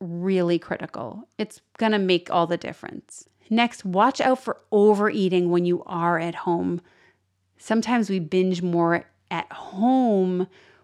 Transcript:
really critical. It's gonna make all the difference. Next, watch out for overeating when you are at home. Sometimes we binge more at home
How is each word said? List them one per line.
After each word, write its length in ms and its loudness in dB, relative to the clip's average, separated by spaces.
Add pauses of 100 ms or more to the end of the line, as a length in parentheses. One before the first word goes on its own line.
really 580 0
critical. 680 -10 (120)
It's 220 -8 (180)
gonna 220 2
make 280 2
all 180 2
the 120 -2
difference. 720 -14 (200)
Next, 360 0
watch 360 2
out 220 0
for 160 -8 (140)
overeating 760 4
when 140 2
you 220 -2
are 320 0
at 160 -4
home. 480 -2 (760)
Sometimes 540 -2
we 80 0
binge 440 0
more 420 0 (260)
at 220 -8
home 960 0 (360)